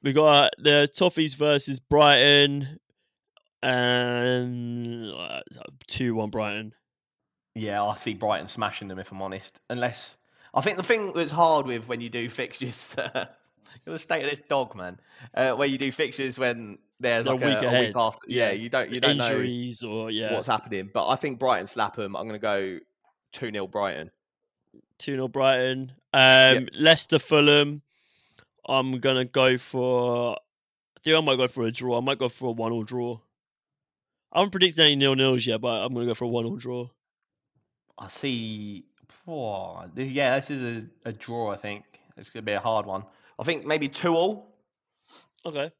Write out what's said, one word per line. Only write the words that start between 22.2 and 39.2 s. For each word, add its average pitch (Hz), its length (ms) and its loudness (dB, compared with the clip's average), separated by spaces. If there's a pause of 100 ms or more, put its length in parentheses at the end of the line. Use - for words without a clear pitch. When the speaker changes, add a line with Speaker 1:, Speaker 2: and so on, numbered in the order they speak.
Speaker 2:
gonna 107 140 -10
go 98 400 -2 (540)
two 120 180 -10
nil 101 160 -6
Brighton. 87 440 -6 (840)
Speaker 1:
Two 139 200 -8
nil 131 100 -4
Brighton. 131 640 0 (220)
Um, 135 80 6 (420)
Speaker 2:
Yep. - 120 -8
Speaker 1:
Leicester, 156 440 4
Fulham. 147 640 4 (840)
I'm 131 320 0
gonna 127 260 0
go 131 320 4
for, 123 760 -2
I - 680 -20
think 160 140 4
I 160 40 4
might 139 160 2
go 127 100 2
for 123 180 -4
a 117 60 -2
draw. 120 260 -2
I 120 40 0
might 135 180 -2
go 127 100 -2
for 127 200 -8
a - 20 -4
one 113 200 -4
all 113 120 -4
draw. 120 360 -8 (1120)
I - 80 2
haven't 196 120 2
predicted 175 340 4
any 147 100 6
nil-nils 135 500 2
yet, 113 140 -2
but 113 240 -2
I'm 127 100 -4
gonna 120 120 -4
go 120 80 -2
for 123 120 -6
a 120 40 -4
one 117 160 -2
all 190 100 -6
draw. 123 320 -10 (1080)
Speaker 2:
I - 100 -18
see. 110 800 -10 (420)